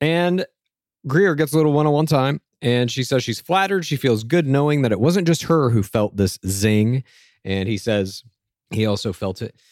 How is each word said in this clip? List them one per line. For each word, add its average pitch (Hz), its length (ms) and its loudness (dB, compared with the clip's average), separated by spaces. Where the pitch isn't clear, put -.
And 175 460 0
Greer 170 260 2
gets 147 180 0
a 151 40 0
little 151 160 4
one-on-one 151 340 2
time, 143 340 0
and 123 260 2
she 131 140 -6
says 123 220 -2
she's 113 160 -6
flattered. 190 440 -2
She 147 120 -4
feels 117 260 0
good 147 240 0
knowing 143 360 2
that 117 100 0
it 95 80 -2
wasn't 175 260 2
just 165 180 0
her 151 260 2
who 113 120 2
felt 104 340 -2
this 98 300 0
zing. 107 560 0
And 95 240 -4
he 110 100 -4
says 98 440 -4
he 107 160 -2
also 104 260 -4
felt 95 300 -8
it. 110 140 -12